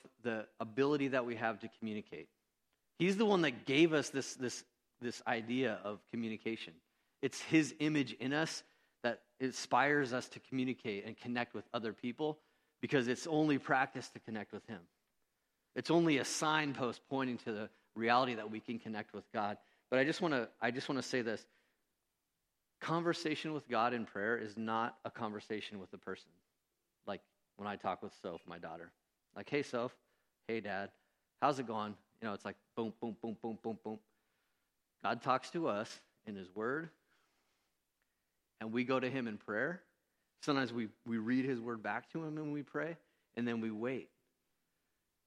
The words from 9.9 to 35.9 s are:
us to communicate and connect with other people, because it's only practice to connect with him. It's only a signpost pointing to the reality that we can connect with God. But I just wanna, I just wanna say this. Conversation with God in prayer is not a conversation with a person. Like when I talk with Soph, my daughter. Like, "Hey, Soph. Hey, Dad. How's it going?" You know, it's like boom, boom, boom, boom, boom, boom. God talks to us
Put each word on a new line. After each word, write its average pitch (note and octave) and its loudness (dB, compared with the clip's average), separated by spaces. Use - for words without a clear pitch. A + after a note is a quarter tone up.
us B2 -2
to - -14
communicate B2 -4
and A2+ -10
connect B2 -4
with G#2 -6
other A2 -4
people, D3+ -2
because B2+ 4
it's B2 -2
only D#3 4
practice C3+ 0
to - -16
connect A2 -8
with G#2 -10
him. G2+ -8
It's B2+ -2
only E3 6
a A#2+ 2
signpost C#3+ 2
pointing C3 0
to - -4
the G#2+ -4
reality A#2+ 4
that G#2+ -6
we A2 -6
can A2+ -6
connect G#2+ -8
with G2+ -8
God. G#2 0
But B2+ 4
I C3 8
just D#3+ 2
wanna, C#3 2
I A#2 2
just C3 -6
wanna C3+ 0
say B2+ 0
this. A2 -2
Conversation D#3+ 0
with C#3 -6
God A#2+ 4
in A#2 -2
prayer G#2 0
is G#2+ -6
not A2+ 0
a A2+ -6
conversation G#2+ -6
with F#2 -14
a F#2+ -16
person. - -10
Like G2 -6
when G2+ -6
I G2+ -4
talk F#2+ -4
with G2+ -10
Soph, F2 -8
my F2 -12
daughter. E2+ -12
Like, G2+ -12
"Hey, C#3+ 0
Soph. B2 -4
Hey, A2+ -2
Dad. G2 -6
How's C#3 4
it C3 -4
going?" G#2+ -4
You A2+ -4
know, G#2 -2
it's G2 -8
like G2 -6
boom, A2+ -2
boom, A#2 -4
boom, A2+ -4
boom, A2+ -6
boom, A2 -4
boom. G#2+ -8
God A2+ 0
talks C3 2
to E3 0
us G#2+ -2